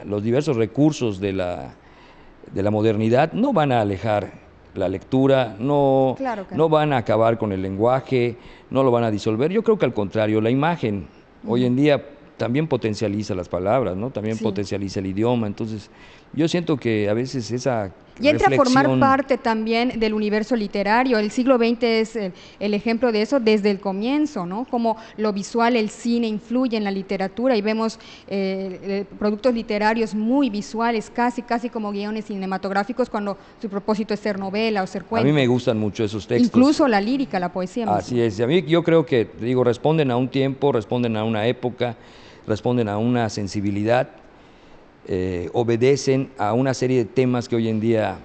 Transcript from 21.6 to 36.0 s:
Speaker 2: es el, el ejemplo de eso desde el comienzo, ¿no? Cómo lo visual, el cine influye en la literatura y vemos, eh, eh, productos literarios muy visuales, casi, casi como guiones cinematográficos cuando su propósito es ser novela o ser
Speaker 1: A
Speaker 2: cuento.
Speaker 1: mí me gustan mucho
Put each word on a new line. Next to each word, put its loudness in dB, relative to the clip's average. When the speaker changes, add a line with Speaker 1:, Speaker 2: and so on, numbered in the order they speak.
Speaker 2:
es -4
el, -4
el -2
ejemplo 0
de 2
eso 0
desde 4
el 0
comienzo, -2
¿no? -6
Cómo 0
lo -2
visual, 0
el 0
cine -2
influye -2
en -2
la -2
literatura -2
y 2
vemos, -2
eh, -4
eh, -4
productos 0
literarios 0
muy 2
visuales, -4
casi, -2
casi -4
como -6
guiones -6
cinematográficos -4
cuando -4
su -8
propósito -2
es -6
ser -4
novela -2
o -2
ser -8
Speaker 1:
A -14
Speaker 2:
cuento. 0
Speaker 1:
mí 4
me 4
gustan 2
mucho -2